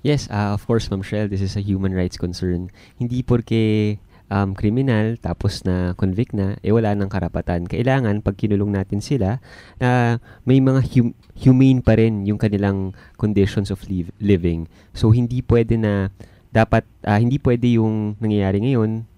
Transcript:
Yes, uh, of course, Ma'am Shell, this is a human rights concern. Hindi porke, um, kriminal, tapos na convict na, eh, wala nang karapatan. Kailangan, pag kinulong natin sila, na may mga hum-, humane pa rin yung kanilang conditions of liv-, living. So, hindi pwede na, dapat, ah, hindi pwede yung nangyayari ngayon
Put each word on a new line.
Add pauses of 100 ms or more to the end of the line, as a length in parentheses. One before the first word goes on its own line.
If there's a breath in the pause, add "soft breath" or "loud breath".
Yes,
uh,
of
course,
Ma'am
Shell,
this
is
a
human
rights
concern. (240 loud breath)
Hindi
porke, (320 soft breath)
um,
kriminal,
tapos
na
convict
na,
eh,
wala
nang
karapatan.
Kailangan,
pag
kinulong
natin
sila, (320 loud breath)
na (320 loud breath)
may
mga (160)
hum-, (240)
humane
pa
rin
yung
kanilang (240 loud breath)
conditions
of
liv-,
living. (240 soft breath)
So,
hindi
pwede
na, (400 loud breath)
dapat, (160)
ah,
hindi
pwede
yung
nangyayari
ngayon (140)